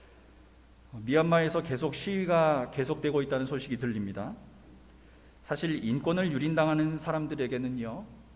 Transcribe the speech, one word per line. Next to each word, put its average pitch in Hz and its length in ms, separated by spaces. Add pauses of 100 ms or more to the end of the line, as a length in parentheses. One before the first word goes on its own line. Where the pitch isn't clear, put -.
(920)
미얀마에서 160 720
계속 135 300
시위가 165 760
계속되고 147 500
있다는 135 260
소식이 127 320
들립니다. 104 560 (1040)
사실 156 440
인권을 165 480
유린당하는 156 680
사람들에게는요, 135 1040 (320)